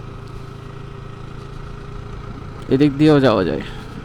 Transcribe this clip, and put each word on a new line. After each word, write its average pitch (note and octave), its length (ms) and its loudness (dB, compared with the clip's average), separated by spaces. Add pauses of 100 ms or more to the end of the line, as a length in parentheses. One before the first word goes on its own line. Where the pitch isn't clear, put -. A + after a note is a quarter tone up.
(2750)
এদিক C#3 280 4
দিয়েও D3+ 220 8
যাওয়া A2 240 6
যায়, D2 180 0 (440)